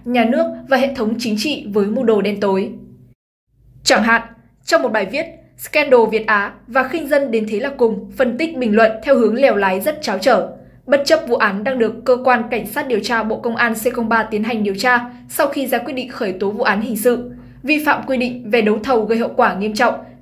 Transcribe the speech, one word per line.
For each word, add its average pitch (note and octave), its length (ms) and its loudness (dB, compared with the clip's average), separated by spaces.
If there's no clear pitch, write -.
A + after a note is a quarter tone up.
Nhà A#3+ 200 2
nước D4 220 2
và C4+ 80 2
hệ C4+ 180 0
thống A3 240 -2
chính G#3+ 200 -2
trị D4 340 -4
với G3+ 140 2
mưu A#3+ 180 -2
đồ G#3+ 180 2
đen G3+ 180 -2
tối. G3 300 0
Chẳng A3+ 200 2
hạn, A3+ 200 2
trong E4 180 2
một C4 60 0
bài G#3+ 240 -2
viết, D4+ 140 -4
Scandal C#4 440 4
Việt G#3+ 160 -2
Á G#3 260 0
và B3+ 160 0
Khinh D4 260 -4
dân C#4 220 2
đến A3 180 0
thế G#3+ 120 -2
là C#4 160 -4
cùng A3 400 0
phân A#3+ 220 0
tích D#4+ 180 -4
bình A3+ 200 2
luận A3 160 6
theo C#4 160 4
hướng G#3+ 160 2
lèo B3 220 4
lái G3 240 0
rất G3+ 220 -4
tráo G3+ 160 -2
trở. F3+ 300 2
Bất C#4 180 4
chấp D#4 240 4
vụ A#3 80 0
án G#3 280 0
đang C4 140 -2
được A3 140 2
Cơ B3 200 4
quan B3 260 4
Cảnh A#3 160 -4
sát C#4+ 200 -6
điều A#3 140 -2
tra A3+ 220 -2
Bộ A3 140 -2
Công A#3 200 -4
an A#3 180 0
C A#3+ 180 -2
không A#3 160 -4
ba A3+ 140 2
tiến G#3+ 220 -2
hành A3+ 200 -2
điều G3 100 0
tra B3 260 2
sau - 180 0
khi C#4 200 -2
ra A#3 120 0
quyết B3+ 140 -8
định B3+ 160 -6
khởi G3+ 240 -6
tố G3 180 -4
vụ A3+ 120 -4
án G3+ 180 4
hình A#3 160 -4
sự, A#3+ 340 0
vi D4+ 220 0
phạm - 220 0
quy C4+ 100 -2
định A#3+ 340 -4
về A3+ 120 4
đấu G#3 220 2
thầu A#3 200 2
gây A3+ 140 0
hậu A#3 180 -2
quả G#3+ 180 4
nghiêm G#3 200 -4
trọng A#3 200 2